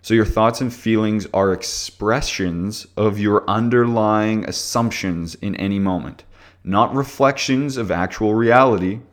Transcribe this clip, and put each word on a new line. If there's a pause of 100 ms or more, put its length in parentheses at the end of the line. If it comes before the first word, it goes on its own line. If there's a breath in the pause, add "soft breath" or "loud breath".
So
your
thoughts
and
feelings
are
expressions (100)
of
your
underlying
assumptions
in
any
moment, (380 soft breath)
not
reflections
of
actual
reality. (120)